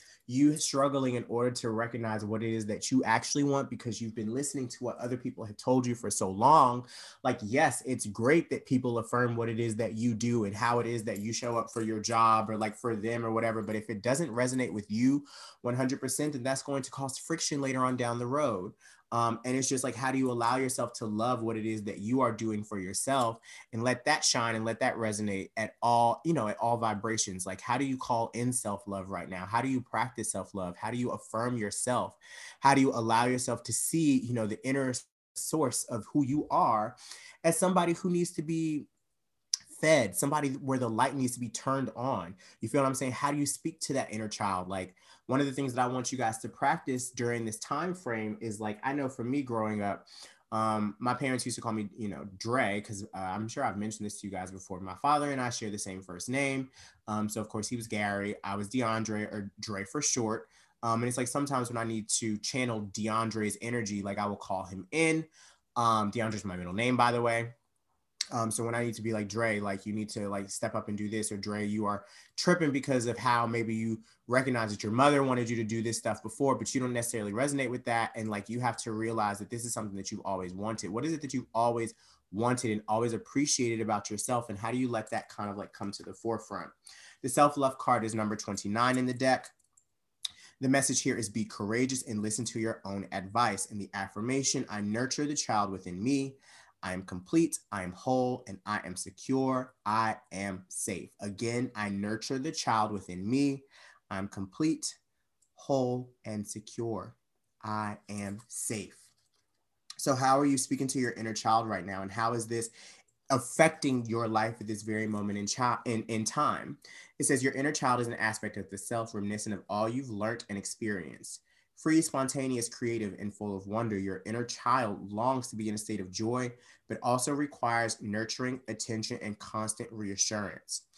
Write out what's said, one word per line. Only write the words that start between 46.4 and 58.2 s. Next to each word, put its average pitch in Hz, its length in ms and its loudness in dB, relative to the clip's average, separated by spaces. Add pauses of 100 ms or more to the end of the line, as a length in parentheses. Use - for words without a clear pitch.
practice 139 600 0
during 120 360 0
this 107 120 -4
time 151 380 -2
frame 107 460 -4
is, 110 180 -4
like, 107 240 -4
I 135 100 0
know 143 160 0
for 127 140 -8
me 135 180 0
growing 110 400 0
up, 101 240 -2 (460)
um, 110 480 2
my 123 160 0
parents 131 320 -2
used 117 80 -4
to 113 60 -10
call 113 100 -2
me, 107 260 -2
you 104 120 -4
know, 78 180 -8 (100)
Dre, 113 420 0
'cause, 104 260 -8
uh, - 120 -12
I'm 95 300 -4
sure 135 160 -6
I've 104 120 0
mentioned 104 300 -6
this - 160 -8
to 104 60 -8
you 95 40 -10
guys 92 200 -6
before. 92 280 -10
My 92 220 -8
father 143 300 2
and 131 100 -2
I 123 80 -2
share 110 220 -6
the 104 80 -6
same 95 240 -8
first 90 260 -10
name. 135 400 -2 (380)
Um, 107 200 -2
so 107 140 -4
of 104 80 -8
course 107 180 -4
he 123 80 -6
was 113 120 -6
Gary, 104 560 -2